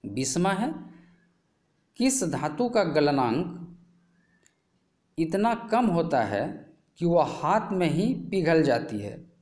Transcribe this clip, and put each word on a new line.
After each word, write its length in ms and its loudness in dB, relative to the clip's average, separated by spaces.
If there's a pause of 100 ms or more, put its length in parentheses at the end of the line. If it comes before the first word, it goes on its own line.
बीसवाँ 500 -2
है, 180 -2 (1200)
किस 260 0
धातु 460 -2
का 140 2
गलनांक 720 2 (1600)
इतना 340 0 (180)
कम 140 2
होता 380 2
है 520 -4 (220)
कि 80 -4
वह 360 2
हाथ 300 0
में 180 2
ही 240 0
पिघल 500 2
जाती 360 0
है? 300 -12 (120)